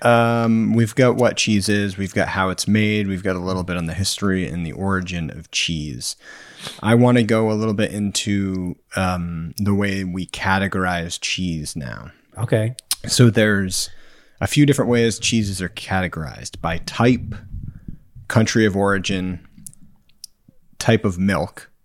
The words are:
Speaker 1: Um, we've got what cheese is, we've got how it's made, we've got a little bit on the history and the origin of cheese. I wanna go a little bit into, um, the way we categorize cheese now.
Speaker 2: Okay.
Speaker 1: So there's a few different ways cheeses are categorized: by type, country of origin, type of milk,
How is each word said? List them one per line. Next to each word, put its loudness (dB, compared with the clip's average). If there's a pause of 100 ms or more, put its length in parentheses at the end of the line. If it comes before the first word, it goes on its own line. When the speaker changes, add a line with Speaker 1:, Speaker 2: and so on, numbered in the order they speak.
Speaker 1:
Um, 4
we've 2
got 4
what 2
cheese 0
is, 0
we've -6
got 0
how 0
it's -4
made, 2
we've -4
got 0
a -6
little -2
bit -4
on -4
the -4
history 0
and -4
the -6
origin -4
of -18
cheese. -6 (680)
I 4
wanna 6
go 2
a 0
little -2
bit 0
into, -2 (200)
um, -2
the 2
way 0
we -6
categorize -2
cheese -4
now. -10 (260)
Speaker 2:
Okay. 0 (320)
Speaker 1:
So 6
there's 2 (500)
a -2
few 4
different 4
ways 2
cheeses 0
are -4
categorized: -6
by -2
type, 0 (960)
country 2
of 0
origin, -2 (1300)
type 2
of -2
milk, -2 (140)